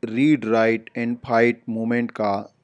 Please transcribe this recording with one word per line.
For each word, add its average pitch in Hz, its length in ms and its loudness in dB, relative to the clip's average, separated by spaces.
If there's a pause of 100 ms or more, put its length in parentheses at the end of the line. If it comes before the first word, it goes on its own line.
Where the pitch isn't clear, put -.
Read, 123 420 0
Write 113 500 2
and 120 240 -4
Fight 120 460 2
मूवमेंट 113 420 -4
का 104 540 -4